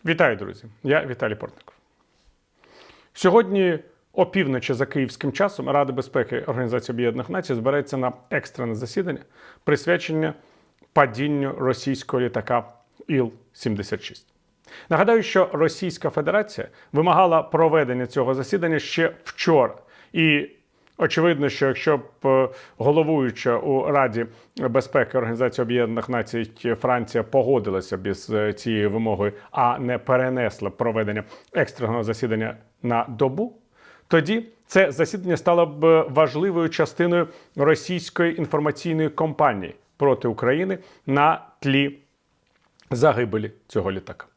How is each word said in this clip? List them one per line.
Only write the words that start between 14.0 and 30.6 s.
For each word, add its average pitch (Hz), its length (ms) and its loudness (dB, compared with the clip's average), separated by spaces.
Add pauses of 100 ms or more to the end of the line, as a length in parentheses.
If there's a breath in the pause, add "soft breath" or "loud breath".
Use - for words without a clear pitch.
шість. - 240 -18 (600 loud breath)
Нагадаю, 202 340 4
що - 300 2
Російська 160 580 -2
Федерація 170 580 -2 (240 soft breath)
вимагала 165 500 4
проведення 151 640 2
цього 131 280 0
засідання 160 440 -2
ще - 340 -2 (120)
вчора. 139 500 2 (380 soft breath)
І 151 360 2 (500)
очевидно, 160 500 2
що - 180 0
якщо 135 320 0
б, - 280 -8
е, 131 220 4 (300 loud breath)
головуюча 139 800 2
у 135 340 0
Раді 120 360 0 (300 loud breath)
безпеки 127 600 0
Організації 117 440 -2
Об'єднаних 117 460 -2
Націй 117 720 -4
Франція 120 440 0
погодилася 107 720 0
б 95 100 -8
із, 98 240 -6
е, 107 220 0
цією 104 380 -2
вимогою, 104 420 -2 (180 loud breath)
а 123 280 0
не 123 200 -4
перенесла 127 720 -2